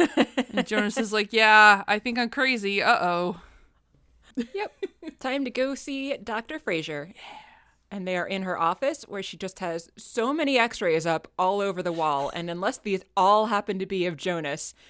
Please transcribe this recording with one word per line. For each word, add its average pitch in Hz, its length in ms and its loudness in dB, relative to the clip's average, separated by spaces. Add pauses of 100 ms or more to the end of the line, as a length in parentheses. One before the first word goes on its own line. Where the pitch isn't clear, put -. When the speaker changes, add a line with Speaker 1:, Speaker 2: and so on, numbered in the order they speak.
(520)
Speaker 1:
And 226 140 -2
Jonas 214 300 -2
is 220 160 -4
like, 214 220 0
"Yeah, 214 520 8
I 208 120 2
think 233 200 -4
I'm 240 120 0
crazy. 214 520 0
Uh-oh." 175 580 2 (960)
Speaker 2:
Yep. 320 360 -6 (480)
Time 262 240 -4
to 214 60 -6
go 262 240 -2
see 269 420 -6
Doctor 226 420 -8
Fraser. 160 560 -6
Speaker 1:
Yeah. - 80 -20 (680)
Speaker 2:
And 190 180 -8
they 185 80 -2
are 175 100 -2
in 190 160 -4
her 185 160 -4
office, 185 460 -2
where 196 180 -8
she 185 140 -12
just 185 240 -10
has 170 360 -6
so 247 360 -4
many 277 260 0
x-rays 175 480 0
up 160 220 -2 (100)
all 190 220 2
over 185 220 -2
the 175 100 -2
wall. 147 420 0
And 170 160 -6
unless 190 280 -2
these 190 240 -4 (140)
all 202 300 6
happen 208 320 -2
to 190 80 -6
be 185 200 -2
of 170 100 -4
Jonas, 160 580 -6 (160)